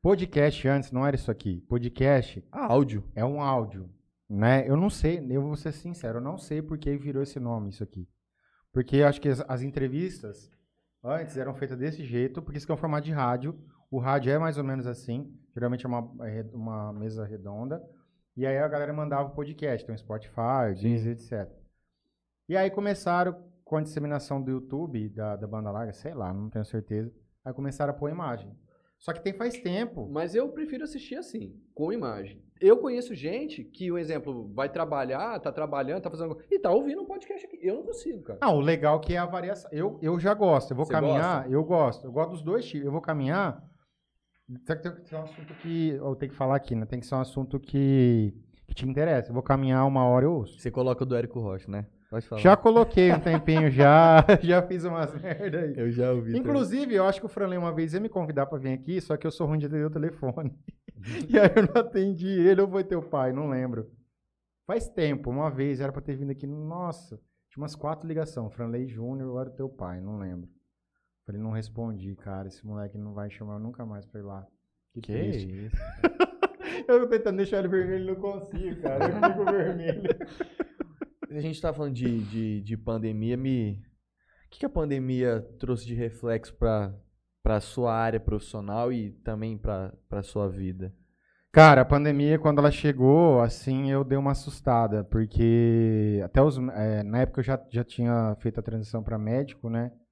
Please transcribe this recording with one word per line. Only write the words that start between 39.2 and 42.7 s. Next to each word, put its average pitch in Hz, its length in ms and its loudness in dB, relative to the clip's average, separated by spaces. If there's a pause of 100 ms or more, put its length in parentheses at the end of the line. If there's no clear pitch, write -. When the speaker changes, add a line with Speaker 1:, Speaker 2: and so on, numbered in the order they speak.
Speaker 1:
variação. 180 480 -8
Eu, 180 280 -4
eu 165 180 0
já 190 140 2
gosto, 180 380 4
eu 127 60 -4
vou 147 80 -2
Speaker 3:
Você - 80 -6
Speaker 1:
caminhar, 156 480 2
Speaker 3:
gosta? 131 120 -4
Speaker 1:
eu 151 100 2
gosto. 156 440 2
Eu 120 40 -12
gosto 160 200 -2
dos 175 100 -10
dois 180 240 -2
tipos. 143 200 -8